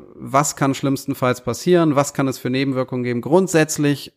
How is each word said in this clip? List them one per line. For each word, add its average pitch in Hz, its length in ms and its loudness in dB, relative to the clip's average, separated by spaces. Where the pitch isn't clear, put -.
was 135 420 -2
kann 135 160 0
schlimmstenfalls 135 680 -2
passieren, 160 540 2
was 139 180 0
kann 139 140 -2
es 127 100 -4
für - 120 -6
Nebenwirkungen 131 540 -2
geben? 120 180 -2
Grundsätzlich 156 960 2